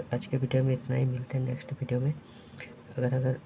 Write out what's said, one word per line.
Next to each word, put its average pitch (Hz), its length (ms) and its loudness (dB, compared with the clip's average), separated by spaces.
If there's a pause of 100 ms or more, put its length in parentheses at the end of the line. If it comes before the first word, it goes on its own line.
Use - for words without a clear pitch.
(140)
आज 120 120 0
के - 120 0
video 131 260 4
में 131 100 4
इतना 127 220 -2
ही। 131 100 4
मिलते 127 320 -2
हैं 127 80 2
नेक्स्ट 127 280 -4
video 123 260 0
में। 139 120 2
अगर, - 1000 -4
अगर, 127 320 2